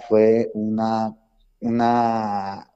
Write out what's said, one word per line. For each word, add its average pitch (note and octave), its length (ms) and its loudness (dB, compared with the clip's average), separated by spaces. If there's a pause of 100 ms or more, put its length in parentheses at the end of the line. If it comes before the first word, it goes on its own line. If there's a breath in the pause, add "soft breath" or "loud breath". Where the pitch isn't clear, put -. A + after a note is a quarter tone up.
fue A2 460 4
una, A2 640 -4 (420)
una, A2+ 1160 -2